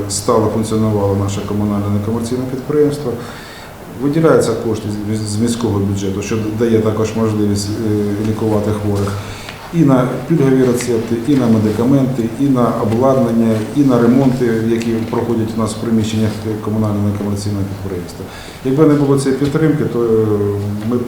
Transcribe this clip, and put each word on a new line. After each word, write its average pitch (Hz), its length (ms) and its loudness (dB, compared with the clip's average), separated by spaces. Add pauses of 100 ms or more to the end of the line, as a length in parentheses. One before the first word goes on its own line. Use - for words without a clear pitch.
стало 110 440 0
функціонувало 107 600 0
наше 98 320 -2
комунальне 101 380 -2 (140)
некомерційне 117 520 -4
підприємство. 143 600 0 (920)
Виділяються 143 500 4 (160)
кошти 104 200 -4 (260)
з, 110 40 0
з 104 200 -4
міського 113 420 0
бюджету, 98 420 -2
що 110 160 -2 (220)
дає 113 200 4
також 110 360 0
можливість, 104 540 0
е, 104 600 -2
лікувати 104 420 0 (100)
хворих. 101 300 0 (640)
І 170 40 -2
на 131 300 4 (200)
пільгові 135 360 4
рецепти, 120 520 0 (120)
і 147 80 4
на 123 120 2
медикаменти, 113 760 2 (160)
і 139 40 0
на 123 300 4 (100)
обладнання, 113 720 2 (200)
і 147 40 2
на 127 220 4
ремонти, 123 440 4 (240)
які 113 220 0
проходять 113 680 -2
у - 20 -2
нас 110 120 -2
в - 40 -8
приміщеннях 110 540 0 (360)
комунального 104 420 0
некомерційного 101 560 -2
підприємства. 95 600 -8 (400)
Якби 135 200 4
не 147 80 6
було 139 260 4
цієї 135 200 0
підтримки, 143 440 2
то, 117 200 -2
е, 117 40 2 (840)
ми 123 80 0
б, 120 100 -4